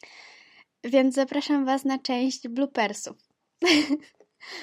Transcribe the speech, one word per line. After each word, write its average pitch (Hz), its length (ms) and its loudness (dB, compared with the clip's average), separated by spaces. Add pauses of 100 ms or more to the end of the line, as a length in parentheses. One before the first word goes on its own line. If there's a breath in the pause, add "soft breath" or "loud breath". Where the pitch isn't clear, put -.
(840 loud breath)
Więc 262 300 4
zapraszam 277 500 0
was 269 200 0
na 269 140 -2
część 254 500 -4
bloopersów. 233 680 -4 (460)
<laughs> 302 340 4 (680 loud breath)